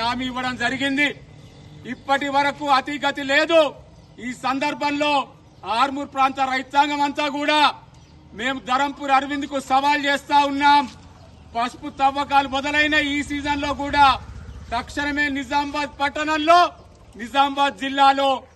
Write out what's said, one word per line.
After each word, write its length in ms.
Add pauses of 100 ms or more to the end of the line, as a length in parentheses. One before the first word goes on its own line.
హామీ 260
ఇవ్వడం 320
జరిగింది. 460 (840)
ఇప్పటి 420
వరకు 280 (120)
అతిగతి 560
లేదు. 280 (640)
ఈ 40 (140)
సందర్భంలో 680 (680)
ఆర్మూర్ 360
ప్రాంత 240 (140)
రైతాంగం 560
అంతా 180 (120)
కూడా 200 (800)
మేము 200 (120)
ధరంపూర్ 480
అరవింద్కు 400 (140)
సవాల్ 360
చేస్తా 300 (140)
ఉన్నాం. 300 (680)
పసుపు 360 (100)
తవ్వకాలు 560
మొదలైన 400 (160)
ఈ 40 (120)
సీజన్లో 420 (100)
కూడా 240 (720)
తక్షణమే 500 (140)
నిజామాబాద్ 640
పట్టణంలో, 560 (640)
నిజామాబాద్ 600
జిల్లాలో 440 (280)